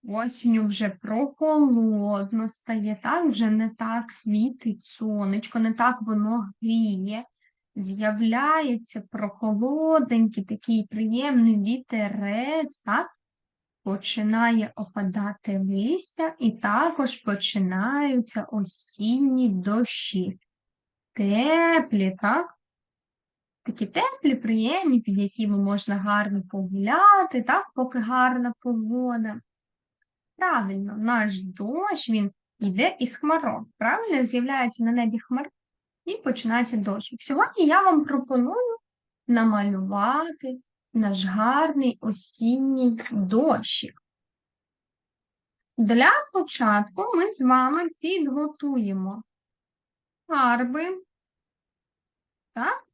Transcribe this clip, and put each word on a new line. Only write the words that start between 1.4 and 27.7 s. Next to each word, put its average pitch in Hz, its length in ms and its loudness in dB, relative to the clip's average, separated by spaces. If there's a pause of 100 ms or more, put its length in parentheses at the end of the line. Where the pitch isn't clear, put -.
стає, 214 540 -6
так? 311 220 0
Вже 220 260 2
не 220 180 2
так 226 440 -6
світить 220 720 -2
сонечко, 208 720 -4
не 226 140 2
так 240 300 2
воно 214 500 -2 (100)
гріє. 220 640 -2 (500)
З'являється 226 1300 -2 (100)
прохолоденький, 226 1300 0
такий 220 460 -2
приємний 226 720 2
вітерець, 220 1160 -4
так? 277 320 -2 (720)
Починає 220 920 0
опадати 202 840 -4
листя, 254 800 -2
і 233 120 2
також 262 680 -2
починаються 220 1300 -2
осінні 240 1080 0
дощі. 190 920 -2 (720)
Теплі, 240 1080 2
так? 262 340 0 (1080)
Такі - 240 -6
теплі, 466 480 0
приємні, 240 680 2
під 196 180 0
якими 202 400 0
можна 202 380 0
гарно 202 540 0
погуляти, 254 920 4
так, 359 320 0